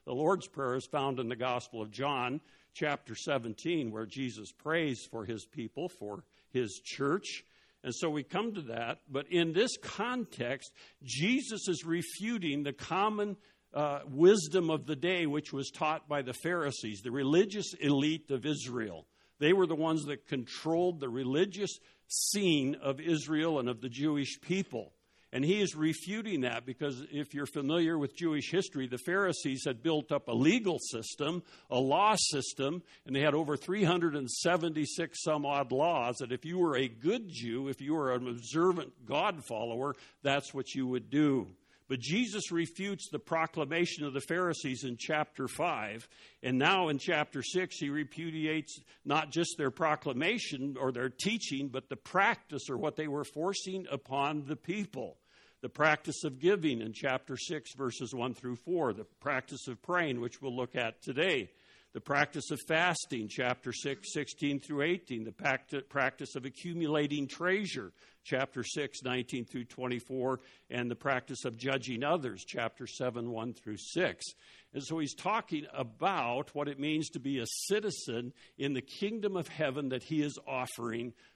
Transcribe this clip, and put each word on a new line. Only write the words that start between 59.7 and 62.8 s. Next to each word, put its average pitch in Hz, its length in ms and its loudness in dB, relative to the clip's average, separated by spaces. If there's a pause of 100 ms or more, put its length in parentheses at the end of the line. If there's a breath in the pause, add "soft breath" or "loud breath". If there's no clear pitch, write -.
praying, 160 400 0
which - 180 -6
we'll 131 160 -4
look 123 200 -4
at 113 260 -2
today, 143 480 0 (420 soft breath)
the 110 80 -8
practice 143 500 0
of 147 160 -2
fasting, 156 640 2